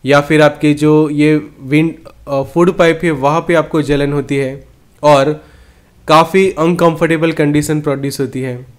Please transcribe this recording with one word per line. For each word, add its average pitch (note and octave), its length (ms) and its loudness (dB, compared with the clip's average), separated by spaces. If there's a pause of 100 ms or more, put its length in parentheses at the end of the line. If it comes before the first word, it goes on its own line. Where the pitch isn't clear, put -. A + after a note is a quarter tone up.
या C#3+ 160 4
फिर D3+ 200 2
आपके D3+ 320 2
जो D3+ 360 2
ये D3+ 320 0 (200)
विंड-, D#3 480 -2 (180)
अ, C#3 160 -4
फूड E3+ 280 0
पाइप E3 320 0
है E3 80 0
वहाँ D3 300 0
पे E3+ 120 -4
आपको D#3 280 0
जलन C#3 320 -2
होती C#3+ 220 -4
है C3+ 320 -6 (360)
और D3 420 2 (640)
काफ़ी E3+ 440 2
अनकंफर्टेबल E3 800 0
कंडीशन D3+ 500 -2
प्रोड्यूस C#3 380 -6
होती C3 220 -6
है। B2+ 240 -10 (140)